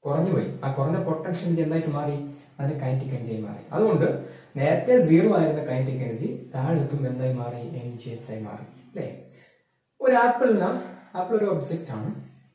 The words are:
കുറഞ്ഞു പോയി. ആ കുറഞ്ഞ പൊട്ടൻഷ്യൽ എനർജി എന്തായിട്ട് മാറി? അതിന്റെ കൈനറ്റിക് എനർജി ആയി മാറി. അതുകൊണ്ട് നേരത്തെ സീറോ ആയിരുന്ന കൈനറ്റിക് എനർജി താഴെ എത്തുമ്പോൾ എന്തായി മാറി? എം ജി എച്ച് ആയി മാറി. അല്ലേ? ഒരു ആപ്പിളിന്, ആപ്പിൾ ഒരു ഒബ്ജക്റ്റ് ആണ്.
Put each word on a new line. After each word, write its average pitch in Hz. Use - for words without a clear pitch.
കുറഞ്ഞു 160
പോയി. -
ആ 135
കുറഞ്ഞ 165
പൊട്ടൻഷ്യൽ 170
എനർജി 165
എന്തായിട്ട് 156
മാറി? 143
അതിന്റെ 139
കൈനറ്റിക് 131
എനർജി 113
ആയി 110
മാറി. -
അതുകൊണ്ട് 175
നേരത്തെ 170
സീറോ 175
ആയിരുന്ന 151
കൈനറ്റിക് 131
എനർജി 131
താഴെ 151
എത്തുമ്പോൾ 135
എന്തായി 127
മാറി? 117
എം 120
ജി -
എച്ച് 113
ആയി 110
മാറി. 104
അല്ലേ? -
ഒരു 254
ആപ്പിളിന്, 240
ആപ്പിൾ 214
ഒരു 202
ഒബ്ജക്റ്റ് 165
ആണ്. -